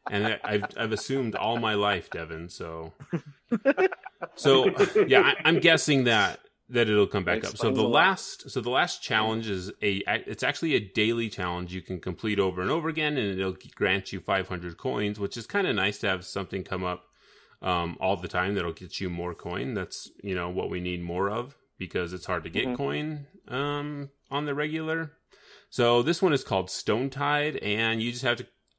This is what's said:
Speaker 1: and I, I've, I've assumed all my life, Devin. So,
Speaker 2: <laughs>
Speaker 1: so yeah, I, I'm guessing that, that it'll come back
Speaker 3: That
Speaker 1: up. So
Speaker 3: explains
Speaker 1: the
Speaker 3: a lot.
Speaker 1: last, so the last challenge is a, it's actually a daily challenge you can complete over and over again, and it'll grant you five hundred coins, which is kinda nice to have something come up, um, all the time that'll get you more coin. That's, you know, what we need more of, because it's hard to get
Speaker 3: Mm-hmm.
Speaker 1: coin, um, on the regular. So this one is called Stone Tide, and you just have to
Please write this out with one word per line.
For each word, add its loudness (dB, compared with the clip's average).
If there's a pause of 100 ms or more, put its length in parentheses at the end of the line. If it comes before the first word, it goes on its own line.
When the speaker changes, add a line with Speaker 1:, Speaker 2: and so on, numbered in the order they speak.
(100)
Speaker 1:
and 0
I, -2
I've, 0 (120)
I've -2
assumed -2
all 0
my 0
life, 0
Devin. -8
So, -10 (180)
Speaker 2:
<laughs> -6 (720)
Speaker 1:
so 6 (320)
yeah, 8
I, 4
I'm 6
guessing 6
that, 4 (300)
that 4
it'll 6
come 0
back 0
Speaker 3:
That -4
Speaker 1:
up. -14
So 2
Speaker 3:
explains 4
Speaker 1:
the 4
Speaker 3:
a 4
lot. 2
Speaker 1:
last, 2
so -4
the -2
last 0
challenge 0
is -4 (120)
a, 0
it's -4
actually 0
a 2
daily 0
challenge -4
you -8
can -8
complete -2
over 0
and -2
over -2
again, -2
and -2
it'll -2 (180)
grant 0
you -6
five -2
hundred -8
coins, -2
which -4
is -10
kinda -2
nice 0
to -2
have -2
something -6
come -4
up, -4 (580)
um, 0
all 2
the -10
time 0
that'll -2
get -14
you -4
more -6
coin. -6
That's, -6 (120)
you -4
know, -2
what -4
we -4
need -4
more 0
of, -6 (220)
because -4
it's -10
hard -2
to -10
get -2
Speaker 3:
Mm-hmm. -2
Speaker 1:
coin, -4 (220)
um, -6 (200)
on -2
the -2
regular. -4 (560)
So 4
this 0
one 6
is 2
called 0
Stone -2
Tide, -2
and 0
you -2
just -8
have 2
to -10 (320)